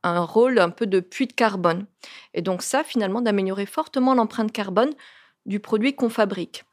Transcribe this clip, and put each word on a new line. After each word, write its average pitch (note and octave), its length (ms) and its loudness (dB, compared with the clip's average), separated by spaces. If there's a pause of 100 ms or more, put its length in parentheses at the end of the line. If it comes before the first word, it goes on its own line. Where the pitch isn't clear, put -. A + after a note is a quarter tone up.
un F3 180 0
rôle A#3 380 4
un F3 120 4
peu A3+ 160 -4
de F#3+ 140 2
puits A#3+ 260 -4
de - 60 -12
carbone. F#3+ 540 0 (480)
Et F3 80 -4
donc F3+ 200 -2
ça, C#4 220 -2
finalement, G#3+ 360 -2
d'améliorer G3+ 460 0
fortement C4 480 0
l'empreinte A3 380 0
carbone G#3 380 0 (560)
du G3+ 140 -4
produit A3+ 340 0
qu'on B3 140 -2
fabrique. G3 640 -4